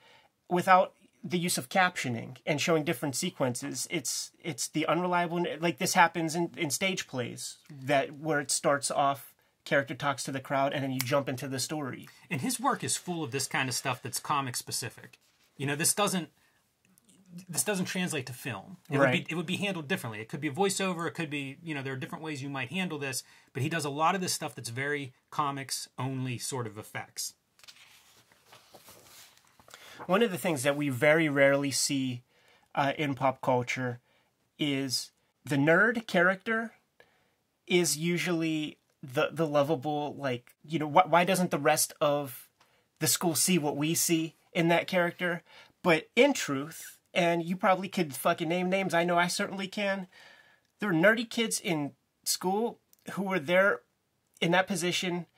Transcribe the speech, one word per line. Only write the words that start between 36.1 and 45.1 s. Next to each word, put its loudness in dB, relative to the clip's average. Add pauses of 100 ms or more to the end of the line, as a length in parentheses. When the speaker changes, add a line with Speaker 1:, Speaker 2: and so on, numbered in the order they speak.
Speaker 1:
is 2
usually -2 (240)
the, -2
the 0
lovable, 0
like, -4 (100)
you -2
know, -2
wh-, 6
why 6
doesn't 2
the 2
rest 2
of 0 (520)
the 0
school 2
see 4
what 0
we 0
see 2 (180)
in 4
that 4
character? 0 (420)